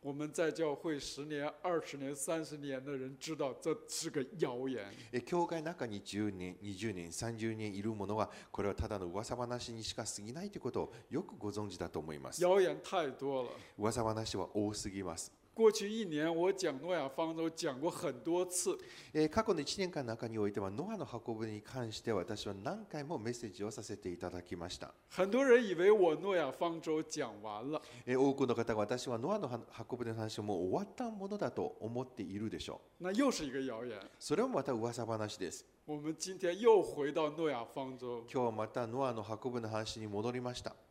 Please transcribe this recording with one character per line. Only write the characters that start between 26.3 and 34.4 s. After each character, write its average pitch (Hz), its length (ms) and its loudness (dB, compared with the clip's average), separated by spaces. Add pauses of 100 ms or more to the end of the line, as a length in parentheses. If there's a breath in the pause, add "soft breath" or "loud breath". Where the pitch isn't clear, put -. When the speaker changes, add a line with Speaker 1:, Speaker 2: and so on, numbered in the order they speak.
Speaker 1:
亚 143 160 4
方 165 280 -2
舟 156 220 0
讲 147 300 -4 (100)
完 110 300 -4
了。 151 100 -2 (240 loud breath)
Speaker 2:
え 127 100 4
ー、 127 40 8
多 139 160 8
く 135 100 6
の 120 80 4
方 113 180 2
が、 107 60 4
私 117 300 2
は 120 100 0
ノ 151 160 0
ア 220 60 2
の 156 80 -2
は-、 117 100 -4 (140)
箱 - 240 -6
舟 120 120 -4
の 113 60 -2
話 110 240 -2
を 107 60 -2
も 104 140 2
う 90 100 2
終 - 60 4
わ 175 80 2
っ 202 120 -8
た 240 160 -4
も 196 160 -6
の 202 100 -4
だ 175 140 2
と - 300 -2
思 120 220 -2
っ 131 40 -4
て 113 160 -10
い 95 160 -4
る 110 100 -2
で 85 120 -4
し - 100 -8
ょ - 100 -10 (200)
う。 - 20 -10
Speaker 1:
那 180 80 -2
又 254 180 4
是 175 160 0
一 135 60 -4
个 135 100 -4
谣 123 240 -4
言。 113 140 -6 (220)
Speaker 2:
そ 147 160 0
れ 214 80 4